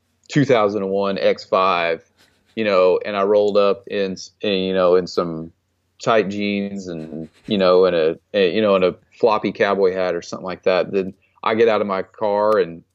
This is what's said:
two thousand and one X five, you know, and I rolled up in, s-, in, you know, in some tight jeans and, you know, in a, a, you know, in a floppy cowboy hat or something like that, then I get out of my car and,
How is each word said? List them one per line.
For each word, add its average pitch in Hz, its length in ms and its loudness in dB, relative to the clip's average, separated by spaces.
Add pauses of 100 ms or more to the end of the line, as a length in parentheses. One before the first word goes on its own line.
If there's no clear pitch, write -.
(280)
two 143 180 2
thousand 107 380 2
and 95 80 -4
one 98 280 -2
X 101 240 0
five, 87 600 0 (520)
you 113 80 -4
know, 92 420 4
and 104 100 -6
I 98 80 0
rolled 104 340 2
up 98 300 0
in, 98 260 -4
s-, - 180 -14 (100)
in, 104 120 -2
you 95 200 -2
know, 92 220 4
in 90 100 2
some 82 460 -6 (500)
tight 113 280 0
jeans 101 580 -6
and, 80 420 -12 (160)
you 107 120 -2
know, 92 280 6
in 90 80 2
a, 82 220 0 (180)
a, 92 220 2
you 110 60 0
know, 101 140 2
in 92 80 2
a 90 120 0 (240)
floppy 107 320 0
cowboy 98 420 0
hat 92 220 -4
or 85 60 -6
something - 240 -14
like 90 180 -10
that, 90 280 0
then 95 220 -4 (300)
I 113 120 0
get 113 120 4
out 104 140 2
of 101 60 -2
my 95 160 -4
car 104 540 0
and, 85 260 -4 (120)